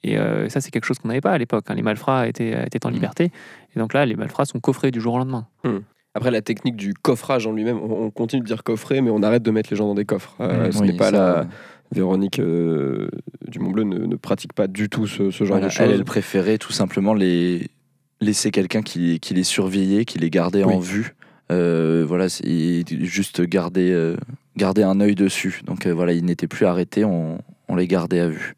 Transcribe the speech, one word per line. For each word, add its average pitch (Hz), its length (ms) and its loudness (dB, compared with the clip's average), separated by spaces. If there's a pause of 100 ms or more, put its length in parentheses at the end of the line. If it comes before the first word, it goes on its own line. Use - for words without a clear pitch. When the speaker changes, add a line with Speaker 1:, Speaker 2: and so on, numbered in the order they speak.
Speaker 1:
Et, 107 140 0
euh, 107 320 0
ça, 139 120 -2
c'est - 100 -10
quelque 113 140 -4
chose 127 140 -2
qu'on 113 100 -4
n'avait 127 120 0
pas 196 120 2
à 165 40 2
l'époque, 117 300 -2
hein. 104 80 -4
Les 110 60 -4
malfrats 113 480 0
étaient, 117 360 -4
étaient - 200 -6
en 117 60 -2
Speaker 2:
Mm. - 20 -4
Speaker 1:
liberté. 170 380 0 (440)
Et 110 40 -4
donc 113 140 -4
là, 143 120 4
les 110 100 0
malfrats - 300 -2
sont - 160 -6
coffrés 135 300 0
du 117 100 -4
jour 117 140 0
au - 20 0
lendemain. 127 300 -4 (180)
Speaker 3:
Hmm. 107 140 0 (340)
Après, 123 180 0
la 110 100 2
technique 117 360 -4
du 101 160 -4
coffrage 120 520 0
en 110 60 -2
lui-même, 110 260 -2
on, 110 280 -4
on 107 40 -4
continue 117 320 -2
de 113 60 -8
dire 113 160 -6
coffrer, - 380 -2
mais 123 100 2
on 107 100 2
arrête 113 220 4
de 110 80 2
mettre 110 200 0
les 107 40 -2
gens 104 120 0
dans 101 80 0
des 101 100 0
coffres. - 340 -6
Euh, 90 300 0
Speaker 1:
Mm. - 20 0
Speaker 3:
ce 104 80 0
Speaker 2:
Oui, 101 80 4
Speaker 3:
n'est 90 100 2
pas 95 140 4
Speaker 2:
ça 104 60 4
Speaker 3:
la 90 300 4 (440)
Véronique, 95 480 0
euh, 78 680 0 (400)
Dumont-Bleu 95 340 -2
ne, 95 220 -2
ne 90 100 -2
pratique - 380 -6
pas 101 140 0
du 101 200 -4
tout 107 200 -2
ce, 98 220 0
ce 95 140 -2
genre 98 140 0
Speaker 2:
Voilà, 98 100 -2
Speaker 3:
de 92 60 -2
choses. 107 120 2
Speaker 2:
elle, 104 60 6
elle 101 140 2
préférait 101 520 0
tout - 140 -8
simplement 101 420 0
les, 90 540 2 (540)
laisser 107 280 0
quelqu'un 101 320 0
qui, 85 380 0
qui - 140 -6
les 92 100 2
surveillait, 98 640 2
qui - 120 -8
les 85 120 0
gardait 87 340 2
Speaker 3:
Oui. 95 100 4
Speaker 2:
en 92 60 2
vue. 98 360 -4 (360)
Euh, 82 560 2
voilà, 90 220 0
c'est, - 180 -6
et 85 360 2 (220)
juste 92 360 -2
garder, 90 500 2
euh, 85 240 2 (400)
garder 101 280 2
un 98 180 4
œil 104 140 4
dessus. 95 500 0
Donc, 90 200 -6
euh, 90 80 2
voilà, 85 200 2
ils 85 120 2
n'étaient 85 220 -2
plus - 180 0
arrêtés, 90 400 2
on, 82 340 -2 (280)
on 87 80 -4
les 90 120 0
gardait 87 340 2
à 85 80 2
vue. - 280 -8